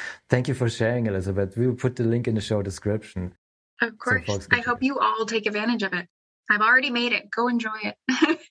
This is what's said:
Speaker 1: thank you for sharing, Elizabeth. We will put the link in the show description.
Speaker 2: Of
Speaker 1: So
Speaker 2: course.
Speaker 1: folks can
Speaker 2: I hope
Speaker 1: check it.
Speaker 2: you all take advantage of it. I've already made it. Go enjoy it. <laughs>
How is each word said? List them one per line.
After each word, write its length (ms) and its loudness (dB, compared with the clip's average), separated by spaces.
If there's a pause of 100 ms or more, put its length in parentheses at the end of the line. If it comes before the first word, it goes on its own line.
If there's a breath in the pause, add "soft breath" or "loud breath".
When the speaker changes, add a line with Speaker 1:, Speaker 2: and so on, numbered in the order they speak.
(300 loud breath)
Speaker 1:
thank 180 2
you 60 2
for 160 0
sharing, 340 2
Elizabeth. 500 0
We 120 2
will 80 2
put 220 -2
the 80 0
link 220 2
in 80 0
the 60 0
show 220 -2
description. 720 -4 (480)
Speaker 2:
Of 80 0
Speaker 1:
So 60 -20
Speaker 2:
course. 300 -2
Speaker 1:
folks 200 -2
can 120 2
Speaker 2:
I 40 -6
hope 160 0
Speaker 1:
check 60 -4
it. 20 4
Speaker 2:
you 140 0
all 260 0
take 180 -2
advantage 380 -2
of 100 -2
it. 160 -6 (400)
I've 120 4
already 300 4
made 220 0
it. 160 -4
Go 200 0
enjoy 340 -2
it. 140 -6 (120)
<laughs> 320 2 (100)